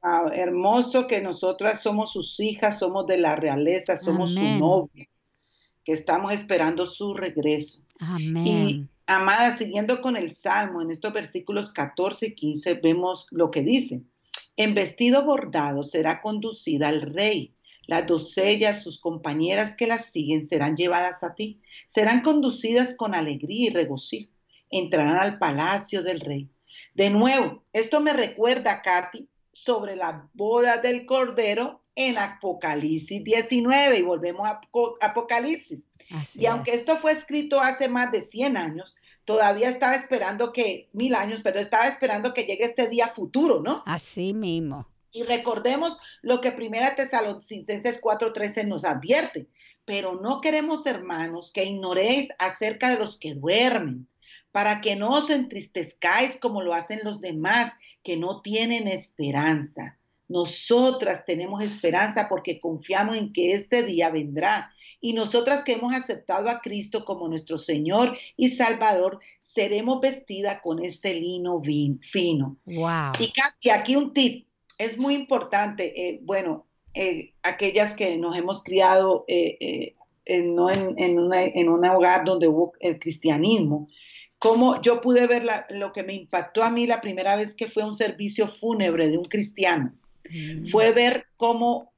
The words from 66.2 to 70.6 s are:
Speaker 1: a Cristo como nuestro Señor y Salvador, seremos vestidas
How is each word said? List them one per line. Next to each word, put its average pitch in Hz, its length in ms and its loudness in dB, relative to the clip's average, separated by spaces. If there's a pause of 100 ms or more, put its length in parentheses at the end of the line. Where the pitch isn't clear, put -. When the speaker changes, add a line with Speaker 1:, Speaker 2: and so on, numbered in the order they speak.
Speaker 1:
a 240 120 -4
Cristo 208 420 -6
como 175 240 -8
nuestro 160 300 -6
Señor 175 580 0 (220)
y 254 120 2
Salvador, 226 720 0 (200)
seremos 233 640 -2
vestidas 202 600 -4